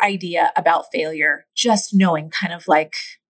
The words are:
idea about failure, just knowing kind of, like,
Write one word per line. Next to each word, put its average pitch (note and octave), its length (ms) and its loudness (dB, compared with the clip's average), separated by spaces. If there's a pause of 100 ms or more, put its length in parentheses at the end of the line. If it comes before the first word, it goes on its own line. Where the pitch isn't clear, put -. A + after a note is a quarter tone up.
idea F3 540 0
about E3 340 0
failure, D#3 540 -2 (100)
just G#3+ 380 0
knowing E3+ 360 2
kind E3+ 220 -6
of, E3+ 160 -12
like, D#3 280 0 (360)